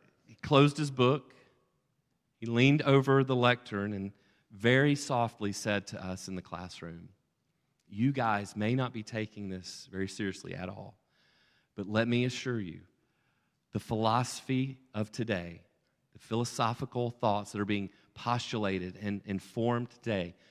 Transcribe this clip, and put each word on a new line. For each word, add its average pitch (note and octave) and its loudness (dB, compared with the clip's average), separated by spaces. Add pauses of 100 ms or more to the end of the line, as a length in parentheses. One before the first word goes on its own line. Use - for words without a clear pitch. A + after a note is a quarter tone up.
(260)
he - -20
closed D3 6
his D3 -2
book, C3 2 (1080)
he A#2 -6
leaned C3 6
over C3+ 6
the C3 2
lectern G#2+ 2
and G2 -6 (400)
very B2+ 4
softly A#2 -2
said G2+ -2
to G2 -10
us F#2 -8
in F#2+ -8
the F2+ -6
classroom, E2+ -14 (800)
"You A2+ 0
guys A2 -2
may A2 0
not B2+ -2
be A2+ -10
taking G#2+ -8
this F#2 -12
very F#2+ -4
seriously F#2 -6
at F#2 -8
all, G2 -14 (800)
but G2 -8
let G#2+ 2
me A#2+ 2
assure B2 -4
you, F2+ -10 (920)
the G#2+ -4
philosophy B2 0 (160)
of G#2+ -4
today, F2+ -4 (500)
the - -20
philosophical A#2+ -2
thoughts G#2 -2
that G#2 -4
are G#2 -2
being G2 -2 (240)
postulated G2+ -4
and G2+ -6
informed A#2 -2
today F#2 -4 (160)